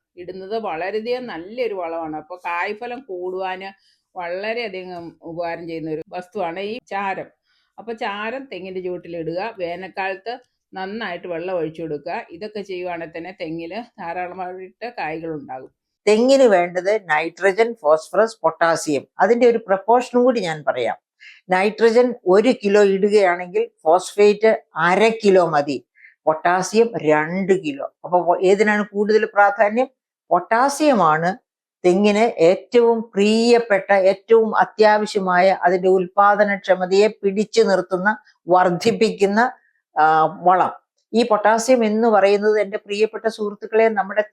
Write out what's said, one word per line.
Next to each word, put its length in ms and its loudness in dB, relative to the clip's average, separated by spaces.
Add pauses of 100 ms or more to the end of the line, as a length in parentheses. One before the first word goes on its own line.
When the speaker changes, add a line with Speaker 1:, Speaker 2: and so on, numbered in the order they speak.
(160)
Speaker 1:
ഇടുന്നത് 420 -10
വളരെയധികം 680 -6
നല്ലൊരു 480 -8
വളമാണ്. 420 -8
അപ്പൊ 200 -14
കായ്ഫലം 720 -8
കൂടുവാന് 640 -10 (460)
വളരെയധികം 920 -10 (180)
ഉപകാരം 440 -8
ചെയ്യുന്ന 240 -10
ഒരു 180 -8
വസ്തുവാണ് 520 -8
ഈ 160 -8 (100)
ചാരം. 420 -8 (500)
അപ്പൊ 140 -14
ചാരം 520 -8
തെങ്ങിന്റെ 380 -12
ചോട്ടിലിടുക, 580 -8 (180)
വേനൽക്കാലത്ത് 760 -8 (400)
നന്നായിട്ട് 560 -10
വെള്ളം 280 -6
ഒഴിച്ചു 260 -6
കൊടുക്കുക. 340 -8 (140)
ഇതൊക്കെ 320 -12
ചെയ്യുവാണെങ്കിൽ 520 -10
തന്നെ 180 -12
തെങ്ങില് 460 -10 (180)
ധാരാളമായിട്ട് 1000 -10
കായ്കൾ 380 -8
ഉണ്ടാകും. 360 -14 (360)
Speaker 2:
തെങ്ങിന് 400 4
വേണ്ടത് 460 2 (140)
നൈട്രജൻ, 680 0
ഫോസ്ഫറസ്, 680 0
പൊട്ടാസ്യം. 640 0 (140)
അതിൻ്റെ 280 4
ഒരു 120 4
പ്രപ്പോർഷനും 640 0
കൂടി 160 2
ഞാൻ 240 -4
പറയാം. 340 -4 (500)
നൈട്രജൻ 580 2 (200)
ഒരു 260 4
കിലോ 320 2
ഇടുകയാണെങ്കിൽ 800 2 (180)
ഫോസ്ഫേറ്റ് 680 2 (260)
അര 260 2 (140)
കിലോ 300 4
മതി, 320 -2 (460)
പൊട്ടാസ്യം 640 0 (140)
രണ്ട് 560 0
കിലോ. 280 -8 (140)
അപ്പൊ 200 -2
വ-, 220 2
ഏതിനാണ് 460 2
കൂടുതൽ 380 0
പ്രാധാന്യം? 640 2 (420)
പൊട്ടാസ്യമാണ് 1000 2 (540)
തെങ്ങിന് 400 4 (140)
ഏറ്റവും 600 2 (100)
പ്രിയപ്പെട്ട, 800 2 (120)
ഏറ്റവും 540 2
അത്യാവശ്യമായ, 920 2 (160)
അതിൻ്റെ 260 2
ഉൽപാദനക്ഷമതയെ 1200 2
പിടിച്ചു 540 -2
നിർത്തുന്ന, 480 0 (360)
വർദ്ധിപ്പിക്കുന്ന, 920 2 (560)
ആ, 80 4 (380)
വളം. 300 4 (400)
ഈ 100 2
പൊട്ടാസ്യം 640 2
എന്ന് 240 0
പറയുന്നത്, 520 4
എൻ്റെ 180 -6
പ്രിയപ്പെട്ട 480 -4
സുഹൃത്തുക്കളെ, 640 -2
നമ്മുടെ 440 -2